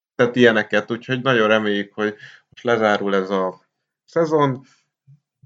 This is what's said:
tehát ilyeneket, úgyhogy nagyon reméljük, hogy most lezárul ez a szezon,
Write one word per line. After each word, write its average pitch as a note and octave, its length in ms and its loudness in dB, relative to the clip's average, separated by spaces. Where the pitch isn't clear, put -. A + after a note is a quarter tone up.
tehát A#2+ 200 0
ilyeneket, A2 560 2
úgyhogy A#2+ 300 -8
nagyon A2+ 260 2
reméljük, G#2 460 0
hogy G#2+ 220 -4
most - 140 -20
lezárul G#2 520 0
ez F#2+ 140 -2
a F#2+ 320 -4
szezon, D3+ 560 -2